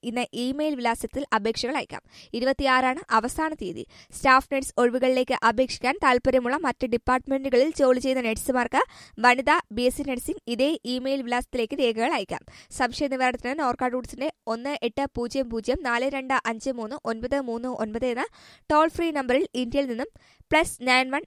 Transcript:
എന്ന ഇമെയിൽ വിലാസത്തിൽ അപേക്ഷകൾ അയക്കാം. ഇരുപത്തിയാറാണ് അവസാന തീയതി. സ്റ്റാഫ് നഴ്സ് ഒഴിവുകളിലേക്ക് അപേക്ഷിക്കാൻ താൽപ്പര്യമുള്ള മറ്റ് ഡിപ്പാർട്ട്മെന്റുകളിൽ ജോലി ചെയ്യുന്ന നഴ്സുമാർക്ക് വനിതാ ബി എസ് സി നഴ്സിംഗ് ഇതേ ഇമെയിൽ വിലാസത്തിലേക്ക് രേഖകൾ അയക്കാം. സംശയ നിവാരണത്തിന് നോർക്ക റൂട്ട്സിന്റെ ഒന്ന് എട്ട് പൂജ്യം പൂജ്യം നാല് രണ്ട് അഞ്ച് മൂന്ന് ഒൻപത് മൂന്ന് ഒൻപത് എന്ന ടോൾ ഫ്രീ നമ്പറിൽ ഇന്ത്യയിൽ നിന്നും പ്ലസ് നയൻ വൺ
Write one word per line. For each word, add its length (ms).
എന്ന 180
ഇമെയിൽ 420
വിലാസത്തിൽ 560
അപേക്ഷകൾ 440
അയക്കാം. 260
ഇരുപത്തിയാറാണ് 760
അവസാന 440
തീയതി. 300
സ്റ്റാഫ് 360
നഴ്സ് 260
ഒഴിവുകളിലേക്ക് 600
അപേക്ഷിക്കാൻ 520
താൽപ്പര്യമുള്ള 600
മറ്റ് 300
ഡിപ്പാർട്ട്മെന്റുകളിൽ 880
ജോലി 260
ചെയ്യുന്ന 240
നഴ്സുമാർക്ക് 580
വനിതാ 400
ബി 120
എസ് 140
സി 60
നഴ്സിംഗ് 440
ഇതേ 220
ഇമെയിൽ 360
വിലാസത്തിലേക്ക് 560
രേഖകൾ 360
അയക്കാം. 300
സംശയ 360
നിവാരണത്തിന് 500
നോർക്ക 320
റൂട്ട്സിന്റെ 400
ഒന്ന് 260
എട്ട് 280
പൂജ്യം 380
പൂജ്യം 320
നാല് 280
രണ്ട് 340
അഞ്ച് 280
മൂന്ന് 340
ഒൻപത് 360
മൂന്ന് 340
ഒൻപത് 320
എന്ന 180
ടോൾ 200
ഫ്രീ 220
നമ്പറിൽ 340
ഇന്ത്യയിൽ 320
നിന്നും 240
പ്ലസ് 300
നയൻ 280
വൺ 180